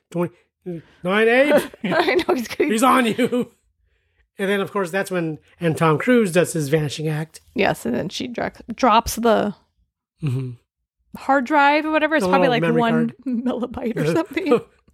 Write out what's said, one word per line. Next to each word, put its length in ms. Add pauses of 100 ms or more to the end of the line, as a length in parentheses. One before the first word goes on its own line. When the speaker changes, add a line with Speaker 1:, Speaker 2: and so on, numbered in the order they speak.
(100)
Speaker 1:
twenty, 220 (340)
uh, 140 (240)
nine, 240
eight." 240
Speaker 2:
<laughs> 320
I 300
know 200
he's 140
good. 240
Speaker 1:
He's 100
on 220
you. 480 (840)
And 100
then, 140
of 100
course, 180
that's 200
when, 280 (220)
and 160
Tom 220
Cruise 340
does 220
his 160
vanishing 360
act. 340 (140)
Speaker 2:
Yes, 300
and 100
then 140
she 200
dro-, 200 (260)
drops 420
the 380 (720)
Speaker 1:
Mm-hmm. 280 (680)
Speaker 2:
hard 260
drive 400
or 80
whatever. 240
It's 80
Speaker 1:
The 60
Speaker 2:
probably 180
Speaker 1:
little 60
Speaker 2:
like 80
Speaker 1:
memory 180
Speaker 2:
one 120 (180)
Speaker 1:
card. 100
Speaker 2:
<laughs> 60
millibyte 720
or 100
Speaker 1:
<laughs> 60
Speaker 2:
something. 480 (340)